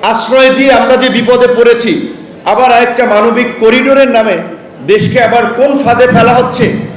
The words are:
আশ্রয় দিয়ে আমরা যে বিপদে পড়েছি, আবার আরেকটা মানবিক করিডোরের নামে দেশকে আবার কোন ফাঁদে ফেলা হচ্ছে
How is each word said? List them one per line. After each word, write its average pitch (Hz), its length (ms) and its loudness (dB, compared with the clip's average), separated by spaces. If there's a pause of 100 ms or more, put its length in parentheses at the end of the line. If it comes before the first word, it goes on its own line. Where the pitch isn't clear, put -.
(120)
আশ্রয় 262 460 0
দিয়ে 269 220 2
আমরা 254 240 2
যে 254 120 0
বিপদে 240 320 2 (100)
পড়েছি, 233 340 2 (600)
আবার 247 260 2
আরেকটা 247 260 0 (100)
মানবিক 233 340 0 (140)
করিডোরের 262 560 2
নামে 214 180 0 (560)
দেশকে 202 260 0 (100)
আবার 233 160 0 (140)
কোন 277 140 0 (120)
ফাঁদে 233 320 2
ফেলা 233 240 2
হচ্ছে - 260 -2 (320)